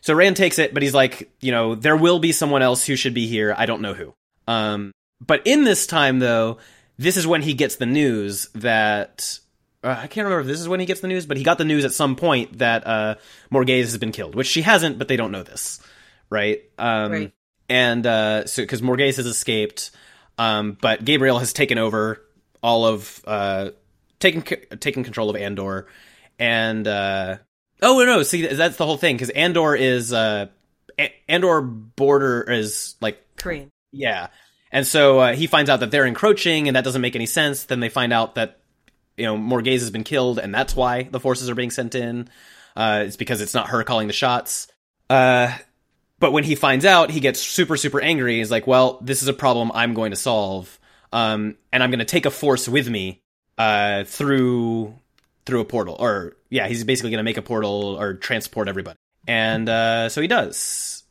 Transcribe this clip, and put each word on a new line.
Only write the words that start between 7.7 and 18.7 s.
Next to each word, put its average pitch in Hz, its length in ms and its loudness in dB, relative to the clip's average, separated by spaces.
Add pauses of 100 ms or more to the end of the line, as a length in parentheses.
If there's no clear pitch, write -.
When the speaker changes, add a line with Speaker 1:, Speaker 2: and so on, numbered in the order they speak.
Speaker 1:
the 127 80 -4
news 117 720 0
that, 107 840 0 (460)
uh, 120 60 -2
I 113 160 -6
can't 208 180 -6
remember 185 160 0
if 135 60 -4
this 147 140 -6
is 170 60 -10
when 185 140 -2
he 185 60 -4
gets 185 160 -4
the 185 60 -6
news, 185 180 -4
but 147 100 -4
he 135 80 -4
got 170 140 2
the 165 80 0
news 151 180 2
at 127 80 -2
some 139 240 0
point 139 440 0
that, 117 260 2
uh, 107 300 -2 (360)
Morghese 127 300 4
has 117 160 -4
been 110 140 -4
killed, 92 220 -10
which 127 120 -2
she 165 160 -2
hasn't, 160 360 2
but 135 100 -6
they 131 100 0
don't 113 120 -2
know 95 120 -8
this, - 360 -12 (520)
right? 107 320 0 (160)
Um, 107 340 -2
Speaker 2:
Right. 104 200 -6 (360)
Speaker 1:
and, 120 380 2
uh, 107 400 0
so, - 180 -4
'cause 120 160 -6